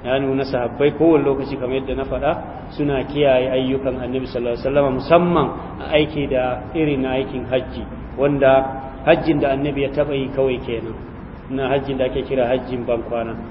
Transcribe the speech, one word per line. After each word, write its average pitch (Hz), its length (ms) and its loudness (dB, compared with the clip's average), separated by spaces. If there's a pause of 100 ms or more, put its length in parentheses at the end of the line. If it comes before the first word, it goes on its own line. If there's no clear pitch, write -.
Ya 127 140 0
nuna 135 240 0
sahabbai 131 560 0
kowane 156 240 6
lokaci, 135 340 0
kamar 127 200 -2 (100)
yadda 127 80 -4
na 135 100 -2
faɗa, 139 380 -2 (280)
suna 143 340 0
kiyaye 135 460 4
ayyukan 131 440 0
Annabi 127 320 -4
sallallahu 120 320 -4
alaihi - 80 -6
wasallam, 139 320 4
musamman 170 500 4 (300)
a 147 160 -4
aiki 147 340 2
da 127 340 0 (120)
irin 147 280 2
na 131 120 0
aikin 127 320 -2
hajji, 123 400 -4 (320)
wanda 135 640 4 (240)
hajjin 160 320 4
da 139 160 2
Annabi 139 280 -2
ya 135 80 0
taɓa 143 240 0
yi 131 200 -2
kawai 131 320 2
kenan, 113 280 -6 (540)
na 135 220 -2
hajjin 139 260 0
da 127 100 2
ake 131 200 -2
kira 131 200 2
hajjin 123 380 -2
bankwana. 117 520 -2 (140)